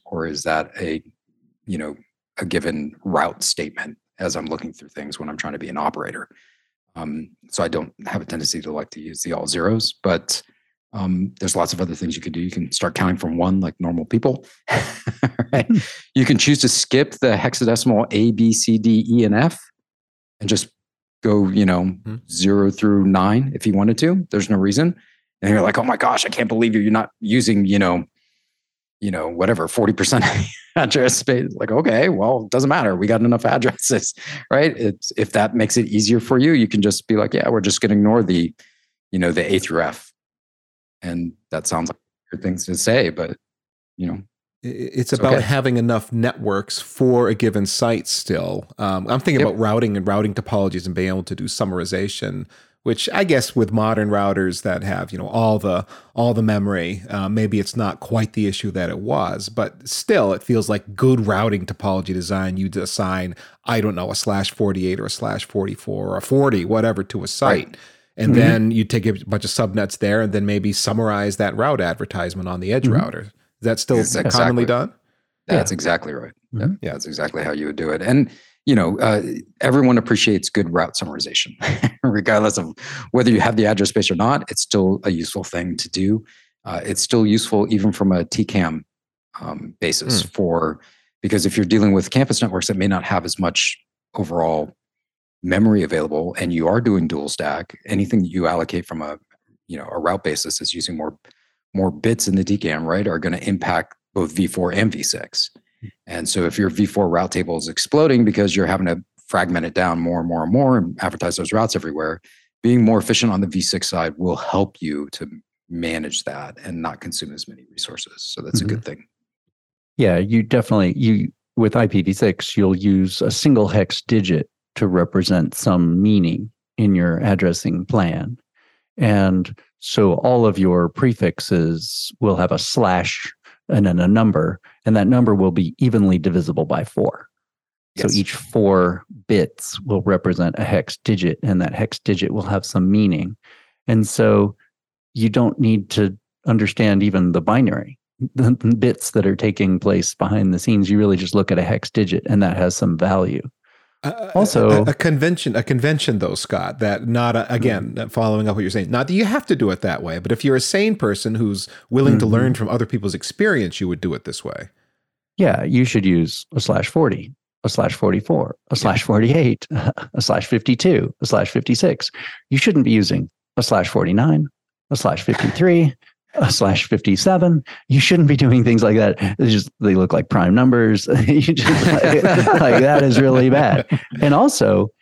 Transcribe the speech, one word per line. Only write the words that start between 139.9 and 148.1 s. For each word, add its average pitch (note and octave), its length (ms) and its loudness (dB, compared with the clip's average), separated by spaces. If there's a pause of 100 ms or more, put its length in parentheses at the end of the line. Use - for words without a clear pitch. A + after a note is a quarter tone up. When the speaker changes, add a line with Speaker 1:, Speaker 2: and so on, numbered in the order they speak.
Speaker 2:
represent F2+ 540 0
a A2 60 -4
hex - 400 -2
digit, F#2 400 0
and F#2+ 180 2
that E2 140 -4
hex - 240 -4
digit F#2 320 -2
will G2+ 120 -4
have G2 220 -2
some F#2 240 0
meaning. G2 460 2 (520)
And A2 200 2
so G#2 480 2 (600)
you A2+ 140 0
don't A#2 300 2
need A2 320 2
to G2+ 260 0 (280)
understand G#2 580 2
even F#2 300 2
the F2+ 80 2
binary, A#2 560 0 (380)